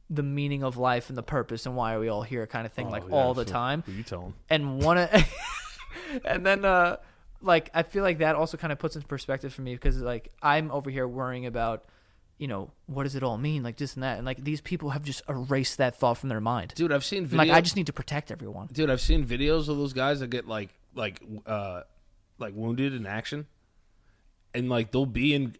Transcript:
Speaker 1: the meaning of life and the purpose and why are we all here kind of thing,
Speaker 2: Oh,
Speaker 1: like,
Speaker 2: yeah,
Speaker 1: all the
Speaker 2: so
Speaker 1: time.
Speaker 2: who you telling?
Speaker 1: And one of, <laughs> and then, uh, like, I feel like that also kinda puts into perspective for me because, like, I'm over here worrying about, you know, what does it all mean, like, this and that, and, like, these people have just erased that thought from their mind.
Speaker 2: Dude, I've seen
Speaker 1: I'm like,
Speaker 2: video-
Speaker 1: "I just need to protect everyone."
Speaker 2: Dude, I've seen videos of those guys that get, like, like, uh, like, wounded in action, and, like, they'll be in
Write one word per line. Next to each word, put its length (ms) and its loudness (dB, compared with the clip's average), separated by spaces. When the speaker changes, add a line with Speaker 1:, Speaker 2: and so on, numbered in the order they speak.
Speaker 1:
the 140 0
meaning 400 -2
of 120 -2
life 320 2
and 100 -8
the 60 -6
purpose 420 -4
and 80 -4
why 200 0
are 80 0
we 80 0
all 140 -2
here 220 -4
kind 200 -6
of 80 -10
thing, 140 -6
Speaker 2:
Oh, 20 -6
Speaker 1:
like, 180 -6
Speaker 2:
yeah, 80 -2
Speaker 1:
all 180 4
the 120 0
Speaker 2:
so 80 -6
Speaker 1:
time. 320 0
Speaker 2:
who 80 -10
you 100 -8
telling? 300 -10
Speaker 1:
And 340 2
one 140 6
of, 120 4
<laughs> 520 -10
and 200 -2
then, 200 4
uh, 320 6
like, 320 4
I 100 2
feel 200 0
like 140 2
that 180 4
also 220 0
kinda 180 -2
puts 220 -4
into 100 -12
perspective 460 -4
for 80 -12
me 120 -6
because, 280 2
like, 300 -4
I'm 300 4
over 180 -2
here 180 -2
worrying 380 -4
about, 400 -2
you 120 -6
know, 220 -6
what 160 -4
does 120 -4
it 80 -2
all 140 0
mean, 260 -2
like, 140 -8
this 160 -6
and 100 -6
that, 140 -2
and, 80 -6
like, 180 -6
these 160 -2
people 300 -4
have 140 -4
just 260 -6
erased 480 0
that 180 2
thought 220 2
from 100 -8
their 140 -2
mind. 340 -2
Speaker 2:
Dude, 160 2
I've 140 2
seen 180 -2
Speaker 1:
I'm 140 -4
like, 100 8
Speaker 2:
video- 80 6
Speaker 1:
"I 60 10
just 160 -2
need 100 0
to 60 -6
protect 380 -6
everyone." 400 -10
Speaker 2:
Dude, 180 2
I've 120 2
seen 240 6
videos 440 2
of 80 0
those 160 -2
guys 260 2
that 80 -4
get, 180 -4
like, 240 -6
like, 280 -4
uh, 380 -6
like, 160 -8
wounded 400 -2
in 120 -6
action, 400 -6
and, 160 -2
like, 220 0
they'll 140 2
be 280 2
in 260 -2